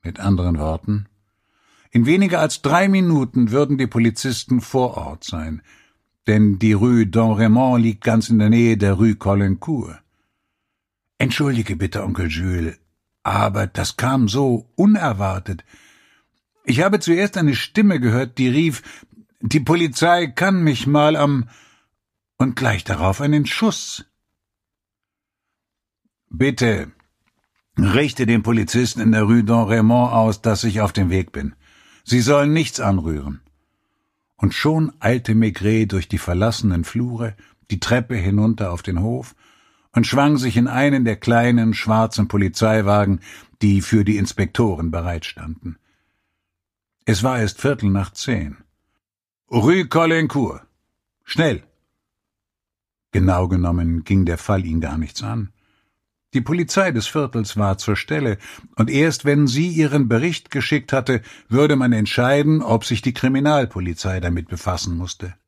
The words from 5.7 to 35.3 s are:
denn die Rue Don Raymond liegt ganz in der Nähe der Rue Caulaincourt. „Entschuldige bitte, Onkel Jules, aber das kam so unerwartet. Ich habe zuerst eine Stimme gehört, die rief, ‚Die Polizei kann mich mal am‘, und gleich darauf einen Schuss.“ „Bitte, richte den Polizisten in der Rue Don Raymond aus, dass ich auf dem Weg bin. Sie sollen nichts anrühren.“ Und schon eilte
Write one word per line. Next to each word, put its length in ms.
denn 320
die 160
Rue 320
Don 260
Raymond 500
liegt 220
ganz 240
in 100
der 120
Nähe 260
der 180
Rue 220
Caulaincourt. 840
„Entschuldige 600
bitte, 260
Onkel 260
Jules, 500
aber 440
das 300
kam 320
so 460
unerwartet. 920
Ich 180
habe 180
zuerst 380
eine 160
Stimme 440
gehört, 380
die 120
rief, 340
‚Die 200
Polizei 680
kann 360
mich 240
mal 300
am‘, 320
und 200
gleich 280
darauf 380
einen 240
Schuss.“ 580
„Bitte, 640
richte 500
den 160
Polizisten 580
in 120
der 100
Rue 220
Don 240
Raymond 440
aus, 300
dass 220
ich 160
auf 120
dem 180
Weg 220
bin. 220
Sie 160
sollen 320
nichts 280
anrühren.“ 600
Und 160
schon 480
eilte 340